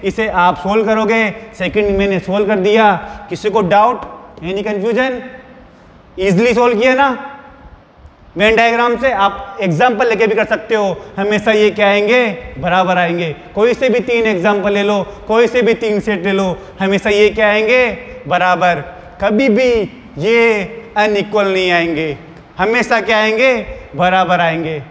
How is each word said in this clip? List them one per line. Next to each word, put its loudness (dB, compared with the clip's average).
इसे -2
आप 2
सॉल्व 0
करोगे। 0
सेकंड -2
मैंने 0
सॉल्व -2
कर 0
दिया। 4
किसी -4
को 0
डाउट, 2
any -6
confusion? -2
easily 2
solve 2
किया 2
ना 2
Venn 2
diagram 2
से। 0
आप -2
example 2
लेके 2
भी 2
कर 2
सकते -2
हो, 0
हमेशा 0
ये 4
क्या 2
आएंगे, 2
बराबर 0
आएंगे। -2
कोई 2
से 0
भी 2
तीन 0
example 0
ले 0
लो, 0
कोई 4
से 0
भी 2
तीन -2
set -4
ले 0
लो, -2
हमेशा 0
ये 4
क्या 2
आएंगे, 2
बराबर। 0
कभी 2
भी 2
ये 2
unequal 0
नहीं 0
आएंगे, -2
हमेशा 0
क्या 0
आएंगे, 2
बराबर 2
आएंगे। -2